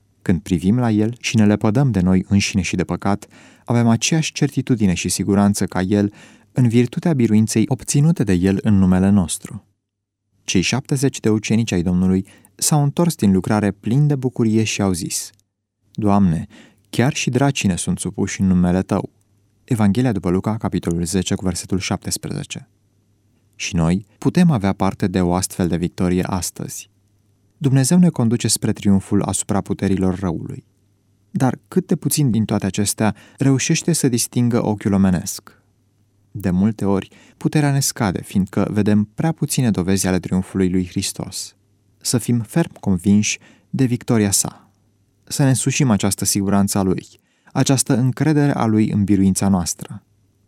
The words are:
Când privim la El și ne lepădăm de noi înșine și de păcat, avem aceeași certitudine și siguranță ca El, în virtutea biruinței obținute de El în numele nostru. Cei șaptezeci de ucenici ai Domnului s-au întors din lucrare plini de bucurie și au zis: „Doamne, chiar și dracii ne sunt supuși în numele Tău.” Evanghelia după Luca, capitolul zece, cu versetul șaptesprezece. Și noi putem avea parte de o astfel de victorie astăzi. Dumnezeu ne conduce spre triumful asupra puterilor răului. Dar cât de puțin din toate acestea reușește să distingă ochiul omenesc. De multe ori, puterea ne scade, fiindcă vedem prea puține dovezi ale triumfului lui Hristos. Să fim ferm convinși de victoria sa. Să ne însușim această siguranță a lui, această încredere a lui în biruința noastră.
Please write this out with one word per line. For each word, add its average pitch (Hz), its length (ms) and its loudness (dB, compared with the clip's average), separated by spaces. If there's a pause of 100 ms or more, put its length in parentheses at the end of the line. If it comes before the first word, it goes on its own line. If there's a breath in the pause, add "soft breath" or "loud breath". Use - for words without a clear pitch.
(220)
Când 85 200 -2
privim 95 360 0
la 120 140 0
El 107 280 0
și - 160 -4
ne 107 100 4
lepădăm 110 460 2
de 95 80 0
noi 92 280 2
înșine 101 340 0
și - 140 -4
de 90 80 0
păcat, 98 440 -4 (380 loud breath)
avem 117 220 2
aceeași 147 440 0
certitudine 123 600 0
și 90 160 -4
siguranță 101 560 2
ca 90 160 -4
El, 101 320 2 (380 loud breath)
în 123 160 2
virtutea 123 460 0
biruinței 110 540 2
obținute 143 560 2
de 101 100 2
El 95 280 2
în 104 160 4
numele 92 320 4
nostru. 98 580 -2 (800)
Cei 95 160 0
șaptezeci 131 580 -2
de 110 100 -2
ucenici 110 420 0
ai 90 100 0
Domnului 92 460 0 (280 loud breath)
s-au 147 280 0
întors 165 320 0
din - 160 2
lucrare 107 400 2
plini 135 360 0
de 147 80 2
bucurie 117 480 0
și - 180 -4
au 98 100 2
zis: 82 380 -6 (600)
„Doamne, 101 560 0 (420 loud breath)
chiar 123 240 0
și - 160 -4
dracii 135 380 0
ne 90 80 0
sunt 90 240 -6
supuși - 420 -6
în 95 60 2
numele 90 340 2
Tău.” - 280 -4 (540)
Evanghelia 110 480 0
după 95 180 -2
Luca, 98 280 -2
capitolul 87 460 -4
zece, 92 320 -2
cu - 80 -6
versetul 92 360 -4
șaptesprezece. - 880 -8 (840)
Și - 200 -8
noi 85 300 0 (120 soft breath)
putem 170 340 2
avea 98 220 0
parte 98 340 -2
de 92 140 0
o 87 120 0
astfel 92 340 -2
de 82 100 -2
victorie 90 460 -2
astăzi. - 640 -8 (680)
Dumnezeu 135 400 2
ne 180 120 6
conduce 120 380 0
spre 107 260 -2
triumful 98 480 0
asupra 101 400 -2
puterilor 92 580 -2
răului. - 460 -8 (640)
Dar 131 360 -2
cât - 200 -2
de 190 80 0
puțin 143 360 -2
din 107 140 0
toate 101 200 -2
acestea 101 500 -2 (220 loud breath)
reușește 139 560 0
să 147 140 0
distingă 120 580 0
ochiul 104 280 -2
omenesc. - 680 0 (720)
De 98 140 -4
multe 101 360 0
ori, 98 240 -2 (280 loud breath)
puterea 151 340 0
ne 139 80 0
scade, 107 420 -2
fiindcă - 500 -2
vedem 104 420 2
prea 160 180 -2
puține 139 400 -2
dovezi 92 360 0
ale 90 120 2
triumfului 92 500 -2
lui 92 180 -2
Hristos. - 680 -8 (420)
Să - 200 -2
fim 120 220 0
ferm 165 400 -4
convinși 101 600 0 (300 soft breath)
de 131 160 0
victoria 117 460 0
sa. - 400 -6 (520)
Să - 200 -2
ne 135 60 4
însușim 131 400 0
această 101 360 0
siguranță 98 520 0
a 101 40 0
lui, 95 240 0 (460 soft breath)
această 135 460 0
încredere 143 540 2
a 135 140 0
lui 107 260 2
în 104 120 2
biruința 95 440 2
noastră. 98 560 -4 (440)